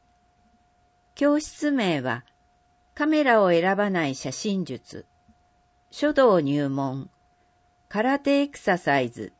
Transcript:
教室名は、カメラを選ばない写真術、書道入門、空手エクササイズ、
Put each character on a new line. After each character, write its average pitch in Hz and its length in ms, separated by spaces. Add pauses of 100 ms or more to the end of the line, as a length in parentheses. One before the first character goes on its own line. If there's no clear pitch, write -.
(1160)
教 294 260
室 294 320
名 185 280
は、 123 240 (720)
カ 294 100
メ 302 180
ラ 233 200
を 185 80
選 175 260
ば 202 140
な 170 160
い 135 80
写 135 180
真 196 320
術、 - 400 (880)
書 294 240
道 233 260
入 143 300
門、 135 400 (800)
空 254 280
手 277 220
エ 285 80
ク 285 100
サ 180 200
サ 143 220
イ 123 100
ズ、 110 300